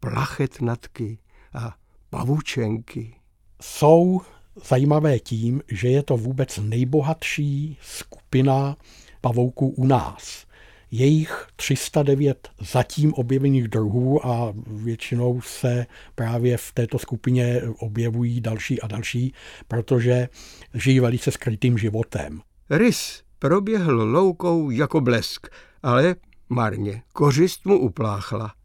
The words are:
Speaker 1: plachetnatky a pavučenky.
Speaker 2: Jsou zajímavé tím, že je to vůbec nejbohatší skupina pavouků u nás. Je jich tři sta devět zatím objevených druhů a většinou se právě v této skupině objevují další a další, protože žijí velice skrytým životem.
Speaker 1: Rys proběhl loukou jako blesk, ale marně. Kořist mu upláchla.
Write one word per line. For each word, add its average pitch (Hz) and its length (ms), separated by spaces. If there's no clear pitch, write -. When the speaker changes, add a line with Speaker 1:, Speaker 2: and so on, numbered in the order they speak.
Speaker 1:
plachetnatky 120 1120
a 117 200
pavučenky. 113 1040
Speaker 2:
Jsou 175 580
zajímavé 147 500
tím, 117 500
že 110 200
je 135 140
to 143 140
vůbec 127 460
nejbohatší 143 1200
skupina 135 920
pavouků 123 480
u 131 180
nás. - 600
Je 120 160
jich 156 400
tři - 200
sta - 260
devět 139 460
zatím 147 420
objevených 135 540
druhů 120 580
a 117 280
většinou 117 760
se 123 460
právě 120 420
v - 160
této 117 260
skupině 123 640
objevují 117 640
další 110 400
a 117 60
další, 113 480
protože 123 600
žijí 131 260
velice 123 300
skrytým 120 480
životem. 101 640
Speaker 1:
Rys - 520
proběhl 165 640
loukou 170 680
jako 139 300
blesk, 120 460
ale 139 340
marně. 104 540
Kořist 147 520
mu 190 140
upláchla. 107 760